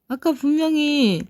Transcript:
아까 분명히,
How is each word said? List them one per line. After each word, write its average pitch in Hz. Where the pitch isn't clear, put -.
아까 339
분명히, 294